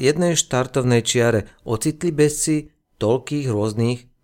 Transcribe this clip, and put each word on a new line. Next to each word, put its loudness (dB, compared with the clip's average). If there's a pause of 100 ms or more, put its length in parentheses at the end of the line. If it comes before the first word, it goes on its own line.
jednej 2
štartovnej 0
čiare 0 (160)
ocitli -2
bežci 0 (240)
toľkých -2
rôznych -2 (160)